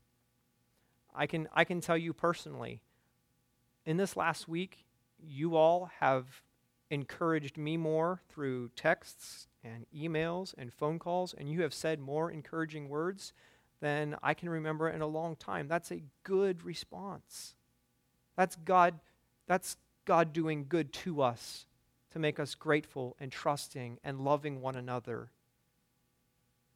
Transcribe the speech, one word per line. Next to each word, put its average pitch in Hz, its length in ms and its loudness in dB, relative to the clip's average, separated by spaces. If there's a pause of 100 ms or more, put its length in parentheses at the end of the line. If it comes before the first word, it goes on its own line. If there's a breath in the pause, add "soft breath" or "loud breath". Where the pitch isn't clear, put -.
(1160)
I 143 120 0
can, 160 260 -4
I 165 100 6
can 175 180 0
tell 170 160 2
you 165 160 -2
personally, 131 680 -2 (1040)
in 156 120 2
this 190 180 0
last 165 320 0
week, 170 380 -6 (340)
you 156 360 -2
all 170 340 6 (100)
have 135 440 0 (460)
encouraged 151 680 -2
me 156 200 -2
more 165 520 0
through 127 460 -4
texts - 720 -2 (160)
and 113 220 -12 (100)
emails 165 640 -2
and 123 160 -12
phone 156 260 -2
calls, 175 380 -2
and 143 120 -6
you 165 120 0
have 151 120 0
said 160 260 -2
more 151 320 -2
encouraging 156 580 -6
words 165 440 -4 (460 soft breath)
than 147 420 0
I 147 140 4
can 175 140 -6
remember 156 400 0
in 160 120 -2
a 156 60 0
long 160 280 -4
time. 170 320 -4
That's 170 240 0
a 170 120 -6 (200)
good 190 400 2
response. - 920 -12 (800)
That's 185 200 2
God, 175 440 6 (480)
that's - 300 0 (280)
God 165 280 6
doing 156 360 0
good 156 240 0
to 156 280 -2
us - 440 0 (460)
to - 80 -6
make 151 200 2
us 147 160 -4
grateful 147 640 0
and 135 120 -10
trusting 131 720 -2
and 139 160 -6
loving 143 420 2
one 131 140 -2
another. 123 560 -6 (1400)